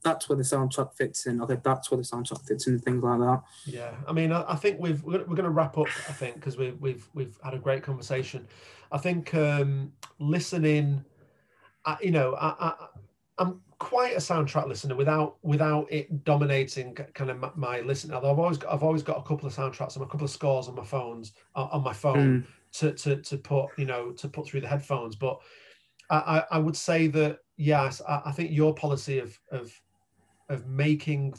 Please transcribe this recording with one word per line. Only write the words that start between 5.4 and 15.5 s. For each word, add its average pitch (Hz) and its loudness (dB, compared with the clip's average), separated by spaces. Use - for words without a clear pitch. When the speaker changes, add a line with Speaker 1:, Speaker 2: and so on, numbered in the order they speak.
Speaker 2:
wrap 156 2
up, 151 2
I - -8
think, 123 -8
'cause 127 -6
we've, 127 -4
we've, 131 -4
we've 135 -6
had 135 -8
a 135 -6
great 135 0
conversation. 131 -6
I 151 -4
think, 175 -2
um, 139 2
listening, 151 2
I, 156 -2
you 190 2
know, 139 4
I, 160 -2
I, - -6
I'm 185 0
quite 247 2
a - 0
soundtrack 147 0
listener 127 -4
without, 151 2
without 151 2